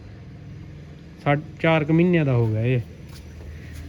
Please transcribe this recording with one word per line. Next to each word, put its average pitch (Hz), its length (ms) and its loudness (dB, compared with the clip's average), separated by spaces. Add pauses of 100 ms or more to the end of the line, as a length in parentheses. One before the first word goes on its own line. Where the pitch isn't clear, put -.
(1200)
ਸਾ-, 147 120 4 (240)
ਚਾਰ 160 240 4
ਕੁ 156 80 2
ਮਹੀਨਿਆਂ 165 320 6
ਦਾ 135 80 2
ਹੋ 117 140 4
ਗਿਆ 110 140 2
ਇਹ। 123 200 4 (1080)